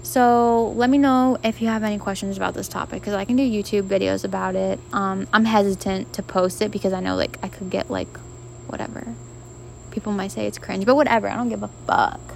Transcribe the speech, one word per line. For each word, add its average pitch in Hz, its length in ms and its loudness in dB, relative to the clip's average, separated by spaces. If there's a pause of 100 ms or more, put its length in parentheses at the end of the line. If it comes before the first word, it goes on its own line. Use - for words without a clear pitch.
So 240 720 4
let 247 120 4
me 277 80 6
know 262 460 6
if 220 180 0
you 226 60 2
have 220 160 0
any 208 160 0
questions 196 360 -4
about 185 200 -4
this 190 120 -6
topic, - 360 -6
'cause 202 100 -4
I 196 100 0
can 247 120 0
do 269 80 4
YouTube 208 400 0
videos 190 400 0
about 190 320 -2
it. 190 240 0 (120)
Um, 190 400 -2
I'm 220 140 6
hesitant 196 680 2
to 190 100 -6
post 185 380 0
it 208 100 0
because 196 200 0
I 185 100 -2
know, - 140 -2
like, - 280 -2
I 196 60 -8
could 185 200 -10
get, - 220 -4
like, - 260 -4 (500)
whatever. - 460 -10 (760)
People 214 200 -6
might 196 200 -2
say 214 160 -4
it's 208 100 -6
cringe, 190 280 -4
but 254 100 6
whatever, 226 340 4
I - 60 -4
don't 240 140 -2
give 208 120 -4
a 214 80 -8 (160)
fuck. - 340 2 (160)